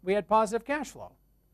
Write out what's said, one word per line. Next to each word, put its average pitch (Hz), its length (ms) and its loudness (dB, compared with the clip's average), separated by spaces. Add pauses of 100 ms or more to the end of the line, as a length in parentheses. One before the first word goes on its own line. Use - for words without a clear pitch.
we 190 120 0
had 208 140 0
positive 220 380 2
cash 285 240 -4
flow. - 220 -16 (420)